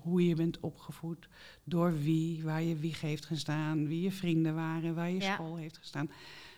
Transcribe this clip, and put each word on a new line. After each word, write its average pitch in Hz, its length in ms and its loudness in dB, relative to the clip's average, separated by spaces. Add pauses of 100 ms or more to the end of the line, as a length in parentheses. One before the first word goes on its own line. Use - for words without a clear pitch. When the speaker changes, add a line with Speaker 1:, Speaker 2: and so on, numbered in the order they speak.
Speaker 1:
hoe 175 260 4
je 170 80 4
bent 165 240 0
opgevoed, - 680 -8 (360)
door 170 360 2
wie, 160 440 2
waar 156 200 0
je 165 120 0
wieg 151 260 -4
heeft 151 240 -2
gestaan, 151 640 0
wie 165 140 0
je 190 100 2
vrienden 160 440 2
waren, 160 400 -2
waar 170 140 0
je 185 100 0
Speaker 2:
Ja. 196 140 0
Speaker 1:
school 165 220 -6
heeft 156 220 -10
gestaan. - 340 -6 (460)